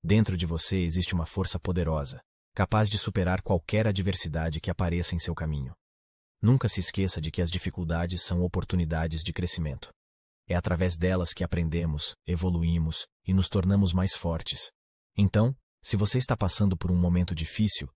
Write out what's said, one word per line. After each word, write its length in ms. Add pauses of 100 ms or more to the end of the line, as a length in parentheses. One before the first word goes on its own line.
Dentro 320
de 120
você 300
existe 360
uma 140
força 320
poderosa, 640 (320)
capaz 340
de 80
superar 460
qualquer 420
adversidade 760
que 120
apareça 420
em 60
seu 160
caminho. 400 (680)
Nunca 260
se 120
esqueça 420
de 80
que 100
as 120
dificuldades 720
são 180
oportunidades 840
de 80
crescimento. 580 (580)
É 80
através 420
delas 360
que 100
aprendemos, 720 (100)
evoluímos 840 (160)
e 80
nos 160
tornamos 460
mais 220
fortes. 560 (440)
Então, 400 (280)
se 120
você 220
está 180
passando 400
por 140
um 80
momento 380
difícil 600